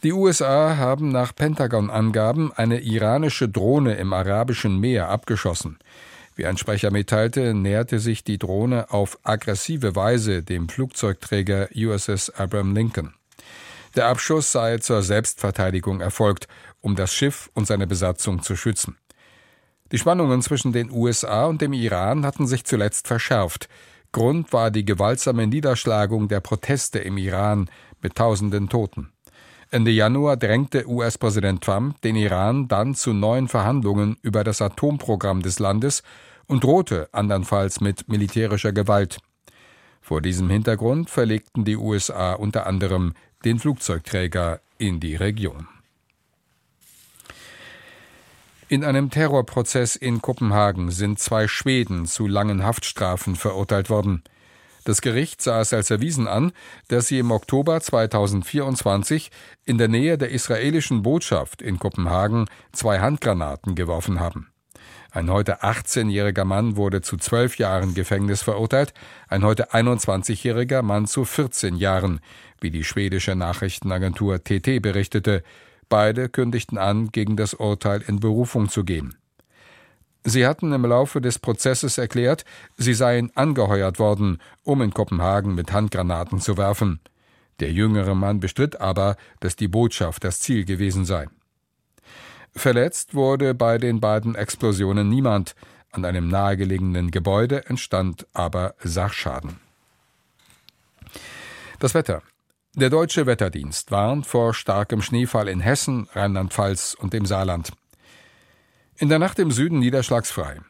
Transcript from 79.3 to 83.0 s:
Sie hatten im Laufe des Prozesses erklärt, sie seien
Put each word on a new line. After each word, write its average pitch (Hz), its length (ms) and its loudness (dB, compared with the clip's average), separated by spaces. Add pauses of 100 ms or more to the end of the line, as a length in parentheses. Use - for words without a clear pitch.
Sie 123 200 4
hatten 151 260 0
im 123 140 2
Laufe 131 340 2
des 123 180 -2
Prozesses 127 600 -2
erklärt, 123 480 0 (320)
sie 123 160 2
seien 120 400 2